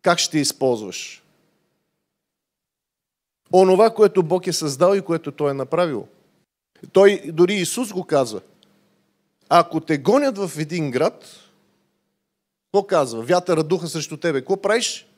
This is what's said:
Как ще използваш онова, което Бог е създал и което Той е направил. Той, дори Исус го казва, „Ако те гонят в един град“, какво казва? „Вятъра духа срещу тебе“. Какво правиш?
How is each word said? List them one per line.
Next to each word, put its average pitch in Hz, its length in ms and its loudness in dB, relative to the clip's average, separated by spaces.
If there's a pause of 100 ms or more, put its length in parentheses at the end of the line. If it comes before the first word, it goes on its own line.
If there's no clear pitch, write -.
Как 170 140 2
ще - 180 -4
използваш 120 840 -4 (2250)
онова, 190 400 6
което 202 300 4
Бог 180 240 -2
е 170 60 -4
създал 160 420 0
и 196 60 -2
което 165 300 -6
Той 143 200 -2
е - 20 -4
направил. 139 540 -4 (840)
Той, 202 340 6
дори 175 300 2
Исус 208 380 -6
го 185 100 -6
казва, 120 380 -2 (1080)
„Ако 165 320 2
те 156 160 -2
гонят 220 400 0
в 190 200 -6
един 151 340 -6
град“, 147 340 -2 (1400)
какво 196 200 -2
казва? 120 360 -2
„Вятъра 175 400 0
духа 165 240 -4
срещу 156 300 -10
тебе“. 151 220 -4
Какво 190 220 -4
правиш? 220 460 -4 (100)